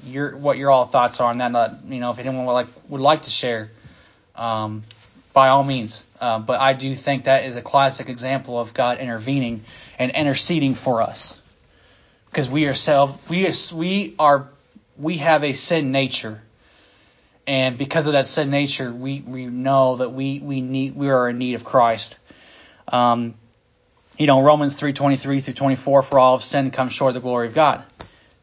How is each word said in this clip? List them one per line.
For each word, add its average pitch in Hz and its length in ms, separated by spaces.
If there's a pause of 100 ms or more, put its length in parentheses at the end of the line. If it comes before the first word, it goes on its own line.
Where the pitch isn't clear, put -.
your, 139 320
what 143 220
your 139 120
all 131 160
thoughts 123 340
are 120 100
on 120 80
that. 123 140
Not, 117 360
you 127 120
know, 123 100
if 113 80
anyone 127 280
would 123 60
like, 123 140 (220)
would 139 120
like 151 220
to - 80
share, 110 400 (640)
um, 110 480 (500)
by 135 160
all 139 160
means. 127 400 (160)
Uh, 117 180
but 117 220
I 135 120
do 131 220
think 135 300
that 135 200
is 127 120
a 120 60
classic 135 460
example 127 520
of 110 140
God 123 240
intervening 120 680 (340)
and 127 140
interceding 139 600
for 123 280
us, - 380 (920)
'cause 139 180
we 147 180
ourselves, 139 460 (140)
we 185 200
are, 156 60 (200)
we 180 440
are, 143 300 (480)
we 160 200
have 151 260
a 147 120
sin 151 360
nature, 120 500 (1080)
and 131 320
because 143 280
of 151 60
that 135 140
sin 143 240
nature, 139 420
we, 135 280
we 127 260
know 127 500
that 123 160
we, 135 260
we 139 220
need, 131 340
we 139 160
are 123 200
in 120 80
need 127 160
of 113 100
Christ. 117 540 (720)
Um, 120 460 (840)
you 151 80
know, 135 160
Romans 147 320
three 143 180
twenty-three 139 480
through 131 140
twenty-four, 135 480
"For 135 160
all 127 180
have 123 80
sinned, 135 300
come 127 160
short 131 200
of 117 40
the 123 60
glory 120 260
of 113 80
God, 147 280 (600)